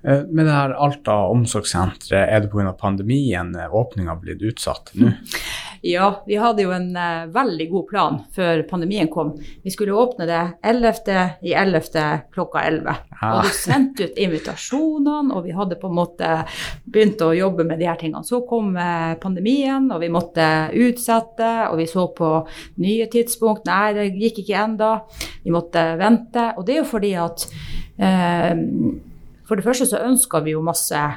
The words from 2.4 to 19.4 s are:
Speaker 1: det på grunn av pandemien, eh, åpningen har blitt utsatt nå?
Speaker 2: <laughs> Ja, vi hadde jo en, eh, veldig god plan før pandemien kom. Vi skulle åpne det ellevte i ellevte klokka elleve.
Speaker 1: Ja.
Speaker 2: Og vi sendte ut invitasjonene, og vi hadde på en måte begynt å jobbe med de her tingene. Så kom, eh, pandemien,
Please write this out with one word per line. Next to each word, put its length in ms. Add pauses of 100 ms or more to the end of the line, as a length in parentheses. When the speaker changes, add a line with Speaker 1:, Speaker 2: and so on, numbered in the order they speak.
Speaker 1:
det 100
på 80
grunn 100
av 80
pandemien, 760
eh, 140
åpningen 380
har 100
blitt 240
utsatt 540
nå? 220
Speaker 2:
<laughs> 40 (640)
Ja, 400
vi 100
hadde 280
jo 80
en, 260
eh, 300
veldig 420
god 180
plan 280 (180)
før 340
pandemien 400
kom. 280 (280)
Vi 60
skulle 240
åpne 320
det 140 (240)
ellevte 800
i 100
ellevte 680 (100)
klokka 320
elleve. 300 (260)
Speaker 1:
Ja. 160
Speaker 2:
Og 60
vi 60
sendte 580
ut 100
invitasjonene, 1160
og 100
vi 60
hadde 260
på 100
en 60
måte 360 (600)
begynt 320
å 160
jobbe 300
med 100
de 80
her 120
tingene. 280
Så 140 (100)
kom, 260
eh, 400
pandemien, 760